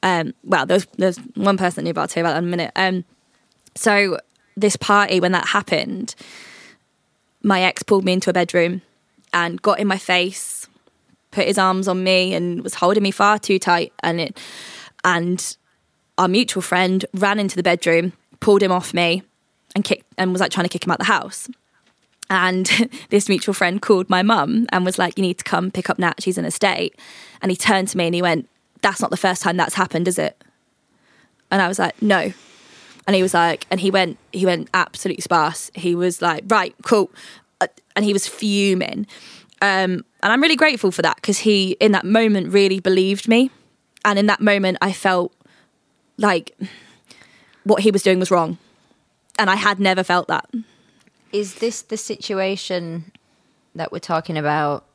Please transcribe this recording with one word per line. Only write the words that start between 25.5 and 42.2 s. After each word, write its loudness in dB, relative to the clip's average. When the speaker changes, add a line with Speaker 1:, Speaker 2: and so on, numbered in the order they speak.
Speaker 1:
pick -6
up 0
Nat, 0
she's -2
in -4
a -4
state." -2
And -2
he 0
turned 2
to -4
me 0
and -2
he -2
went, 0
"That's 0
not -2
the -4
first -2
time 0
that's 0
happened, -2
is -2
it?" -4
And 0
I 0
was -4
like, -2
"No." 2
And 2
he 4
was 0
like, 2
and -2
he 0
went, 0
he -2
went -2
absolutely -2
sparse. -2
He -2
was -2
like, -2
"Right, 0
cool." 2
Uh, 2
and 0
he 0
was -2
fuming. -2
Um, 0
and 2
I'm 4
really 4
grateful 2
for -4
that, 0
'cause 0
he, 2
in 4
that 0
moment, 2